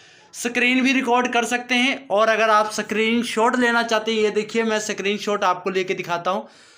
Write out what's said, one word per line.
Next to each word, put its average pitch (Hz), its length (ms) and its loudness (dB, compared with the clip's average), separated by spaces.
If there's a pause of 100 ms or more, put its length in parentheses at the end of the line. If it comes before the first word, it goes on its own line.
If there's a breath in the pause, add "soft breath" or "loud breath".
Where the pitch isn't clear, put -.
(340 loud breath)
screen 247 500 0
भी 269 100 2
record 247 400 2
कर 233 120 2
सकते 240 300 -2
हैं। 262 340 0
और 214 200 4
अगर 220 220 2
आप 214 200 4
स्क्रीनशॉट 220 840 0
लेना 233 260 2
चाहते 226 280 -2
हैं, 220 80 0
ये 214 120 2
देखिए 214 320 -2
मैं 220 180 0
स्क्रीनशॉट 202 640 -4
आपको 180 240 0
लेके 185 240 -2
दिखाता 175 380 -4
हूँ। 220 160 -4 (300 loud breath)